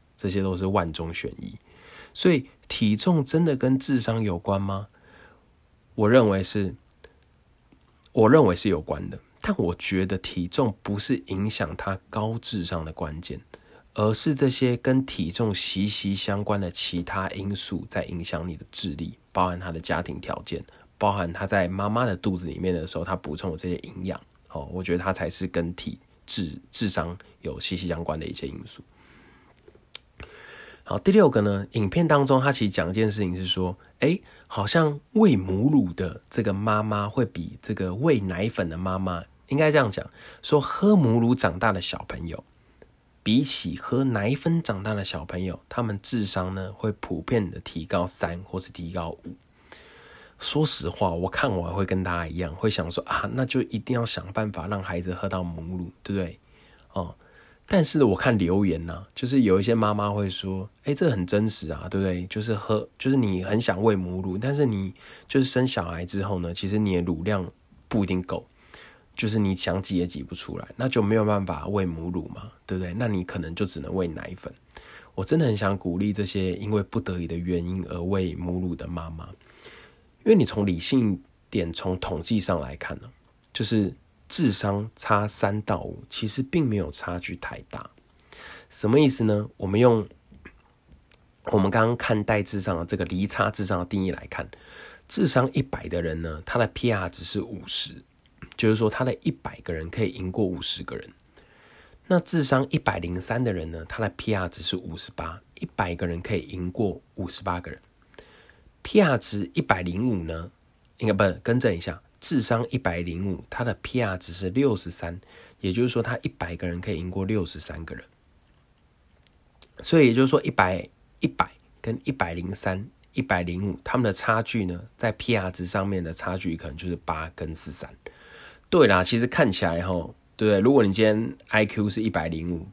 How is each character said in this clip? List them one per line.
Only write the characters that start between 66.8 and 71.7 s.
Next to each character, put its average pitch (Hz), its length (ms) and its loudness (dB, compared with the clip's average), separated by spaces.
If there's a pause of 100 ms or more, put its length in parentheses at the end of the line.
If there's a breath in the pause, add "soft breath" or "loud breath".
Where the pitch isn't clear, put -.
的 87 60 2
乳 85 220 -2
量 95 280 -2 (380)
不 104 160 2
一 - 20 -2
定 92 160 0
够。 - 240 -6 (680 loud breath)
就 113 100 -2
是 110 120 0
你 95 180 2
想 92 260 -2
挤 95 140 -2
也 87 100 0
挤 73 160 -8
不 90 120 -12
出 - 220 -10
来， - 200 -12
那 127 100 0
就 127 140 2
没 104 140 4
有 110 100 4
办 101 200 2
法 82 220 -4
喂 98 180 2